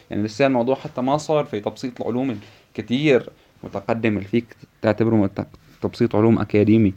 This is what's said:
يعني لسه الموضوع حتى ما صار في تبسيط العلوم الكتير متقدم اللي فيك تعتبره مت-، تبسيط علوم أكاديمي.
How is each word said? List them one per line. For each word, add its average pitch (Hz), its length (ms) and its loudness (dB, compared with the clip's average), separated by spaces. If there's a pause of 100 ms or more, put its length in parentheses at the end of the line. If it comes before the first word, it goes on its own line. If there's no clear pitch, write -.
(100)
يعني 101 120 -4
لسه 107 240 0
الموضوع 131 280 0
حتى - 260 -8
ما 131 160 0
صار 151 280 -2
في 110 160 -6
تبسيط 120 400 -8
العلوم 117 360 -4 (420)
الكتير 123 520 0 (340)
متقدم 110 520 -2
اللي 98 120 -6
فيك - 280 -4 (260)
تعتبره 110 320 2
مت-، 101 320 0 (360)
تبسيط 113 340 -2
علوم 113 220 4
أكاديمي. 104 580 4